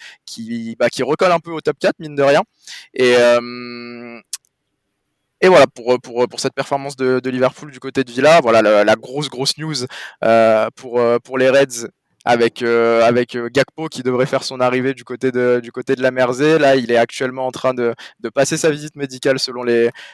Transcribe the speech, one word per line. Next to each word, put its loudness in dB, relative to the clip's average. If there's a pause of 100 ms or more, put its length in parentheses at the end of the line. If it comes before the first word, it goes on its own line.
(260)
qui, -12
bah, 2
qui -4
recollent 0
un 2
peu -10
au -8
top -4
quatre, -4
mine -12
de 2
rien. 4 (520)
Et, 4
euh, -2 (1200)
et 4
voilà, 8
pour, -2
pour, -2
pour -12
cette -4
performance -6
de, 0
de -6
Liverpool -2
du -20
côté -4
de -8
Villa, 6
voilà, 4
la, 4
la 4
grosse, -10
grosse -6
news, -8 (480)
euh, 4
pour, -8
euh, 0
pour -8
les 2
Reds, 0 (400)
avec, 0
euh, 2
avec, 2
euh, -8
Gakpo -4
qui -12
devrait 0
faire -4
son -10
arrivée 0
du -16
côté -4
de, 0
du -16
côté -4
de -4
la 2
Mersey. 0
Là, 4
il -2
est 2
actuellement -2
en -6
train -4
de, -2 (260)
de -10
passer -2
sa 0
visite -10
médicale -4
selon -8
les, 2 (240)